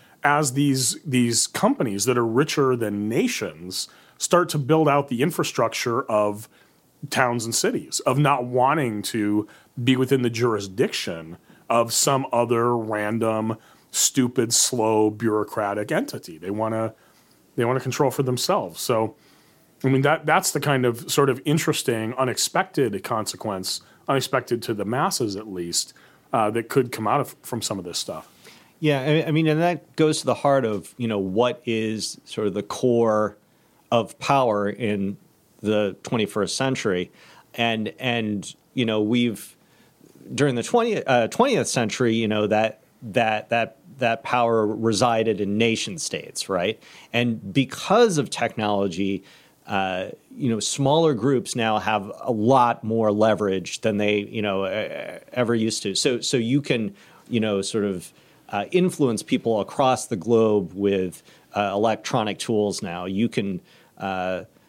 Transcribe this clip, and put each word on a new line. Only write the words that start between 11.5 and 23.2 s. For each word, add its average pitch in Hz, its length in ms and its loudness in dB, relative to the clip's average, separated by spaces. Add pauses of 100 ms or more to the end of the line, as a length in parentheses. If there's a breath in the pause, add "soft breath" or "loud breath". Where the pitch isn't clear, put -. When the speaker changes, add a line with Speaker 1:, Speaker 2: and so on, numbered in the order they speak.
Speaker 1:
of 117 240 2
some 139 400 0
other 120 440 2
random, 110 800 -2 (340 soft breath)
stupid, 123 640 0
slow, 110 580 2
bureaucratic 107 840 -2
entity. 160 460 -6
They 85 120 -8
wanna, 110 440 -2 (640 soft breath)
they 120 80 2
wanna 127 160 0
control 131 300 0
for 139 120 -2
themselves. 127 580 -2
So, 110 360 0 (640 soft breath)
I 135 60 2
mean, 135 140 4
that, 151 220 2
that's 165 280 2
the 151 80 -2
kind 135 260 2
of 117 240 -2
sort 143 180 4
of 127 160 0
interesting, 127 720 0
unexpected 127 880 0
consequence, 104 800 -4 (260 soft breath)